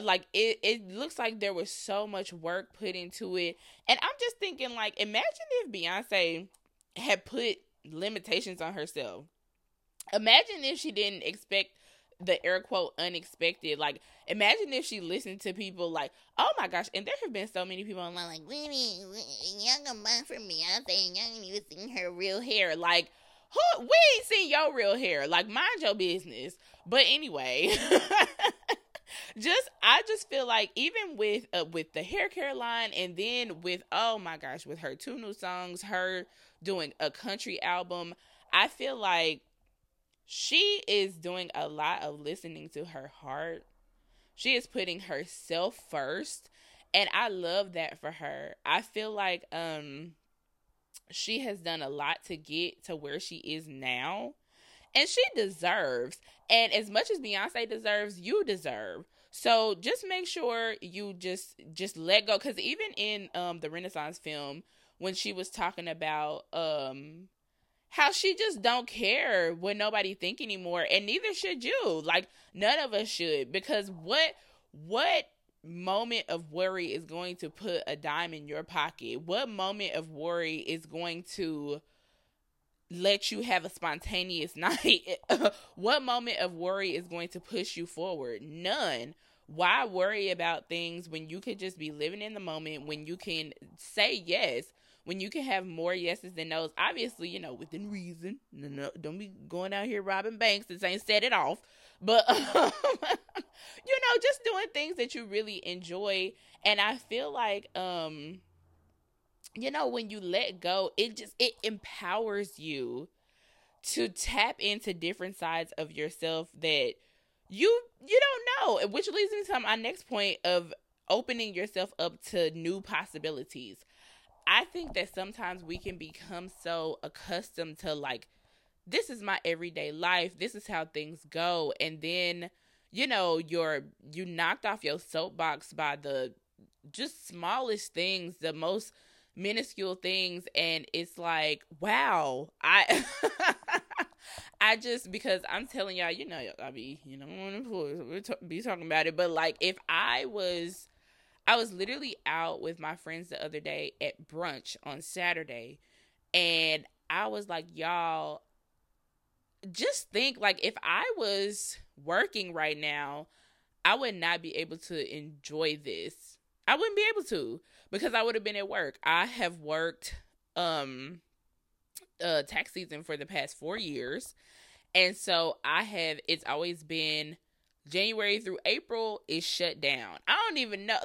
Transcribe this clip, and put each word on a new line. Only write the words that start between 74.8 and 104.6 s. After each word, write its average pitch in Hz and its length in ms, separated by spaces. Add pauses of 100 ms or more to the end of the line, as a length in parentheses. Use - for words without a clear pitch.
moment 190 640
of 165 240
worry 180 420
is 160 100
going 175 320
to 160 140
put 185 360
a 143 100
dime 160 380
in 147 140
your 151 160
pocket? 147 580
What 208 260
moment 196 460
of 160 160
worry 160 460
is 160 300
going 165 380 (100)
to 151 460 (1080)
let 190 400
you 214 120
have 190 220
a - 60
spontaneous 175 880
<laughs> - 0
night? - 600 (560)
What 247 280
moment 240 360
of 180 160
worry 185 420
is 175 100
going 170 240
to 180 100
push 196 360
you 170 100
forward? 143 560
None. 160 720 (320)
Why 196 380
worry 196 460
about 170 380
things 170 400
when 160 200
you 175 120
could 202 180
just 185 200
be 156 120
living 156 320
in 214 120
the 202 60
moment, 156 460
when 151 200
you 170 100
can 160 360 (240)
say - 380 (100)
yes 170 420 (380)
when 190 160
you 196 100
can 302 120
have 196 240
more 170 280
yeses 180 400
than 165 160
nos, 160 280
obviously, 226 500
you 185 120
know, 156 120
within 170 380
reason. 175 480 (140)
No, 143 160
no, 139 220 (100)
don't 156 180
be 202 140 (160)
going 185 240
out 202 140
here 208 160
robbing 196 360
banks. 208 280
This 185 160
ain't 190 220
set 208 200
it 254 80
off. 170 280 (400)
But, 220 300
<laughs> - 0
um, - 60 (200)
you - 1400
know, 494 220
just 523 220
doing 440 280